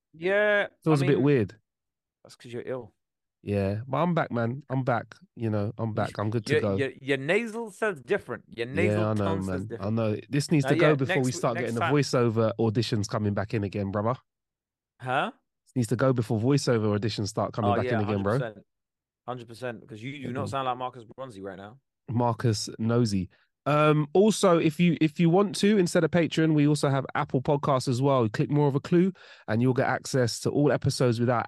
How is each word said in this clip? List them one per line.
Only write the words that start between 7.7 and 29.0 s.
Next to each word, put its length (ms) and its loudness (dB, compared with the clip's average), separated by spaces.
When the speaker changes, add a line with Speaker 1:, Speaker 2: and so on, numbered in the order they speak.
Speaker 1:
says 320 -4
different. 460 -4
Your 180 -6
Speaker 2:
Yeah, 80 -10
Speaker 1:
nasal 300 2
Speaker 2:
I 100 0
know, 100 0
Speaker 1:
tone 180 -2
says 60 -4
Speaker 2:
man. 180 -4
Speaker 1:
different. 200 -10
Speaker 2:
I 40 -2
know. 260 0
This 220 -2
needs 160 2
Speaker 1:
Uh, 40 0
Speaker 2:
to 60 2
go 140 4
Speaker 1:
yeah, 40 6
Speaker 2:
before 280 0
we 80 0
Speaker 1:
next, 80 -8
Speaker 2:
start 160 -2
Speaker 1:
next 80 -6
Speaker 2:
getting 140 -4
the 40 -2
Speaker 1:
time. 140 2
Speaker 2:
voiceover 680 2
auditions 480 0
coming 240 0
back 220 -4
in 100 0
again, 260 -4
brother. 300 -2
Speaker 1:
Huh? 320 -2
Speaker 2:
This 120 -8
needs 120 0
to 80 -2
go 160 2
before 260 -2
voiceover 600 2
auditions 300 -4
start 260 -4
coming 160 -2
Speaker 1:
Oh, 60 2
Speaker 2:
back 100 -2
Speaker 1:
yeah, 80 -2
Speaker 2:
in 80 0
again, 200 -2
bro. 100 0
Speaker 1:
hundred 200 -2
percent. 140 -20
Hundred 160 -10
percent, 340 -10
because 220 -18
you 240 -12
do 60 -8
not 140 -6
Speaker 2:
Mm-hmm. 40 -6
Speaker 1:
sound 160 -4
like 100 -4
Marcus 280 -10
Bronzy 360 -16
right 160 -12
now. 200 -16
Speaker 2:
Marcus 580 0
Nosey. 500 0
Um, 480 4
also, 460 4
if 220 0
you, 200 4
if 200 0
you 100 6
want 280 2
to, 200 4
instead 240 2
of 80 2
Patreon, 420 2
we 140 4
also 220 2
have 260 0
Apple 260 0
Podcasts 460 0
as 160 0
well. 220 4
You 40 2
click 220 -2
More 160 4
of 80 0
a 60 0
Clue 320 2